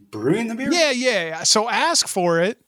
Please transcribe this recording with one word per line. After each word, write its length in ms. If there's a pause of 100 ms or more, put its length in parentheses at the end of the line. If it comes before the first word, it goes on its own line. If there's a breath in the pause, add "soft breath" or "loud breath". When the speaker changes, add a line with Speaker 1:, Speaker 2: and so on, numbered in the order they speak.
(120)
Speaker 1:
brewing 340
the 80
beer? 180
Speaker 2:
Yeah, 200
yeah, 360
yeah. 140
So 260
ask 380
for 340
it, 280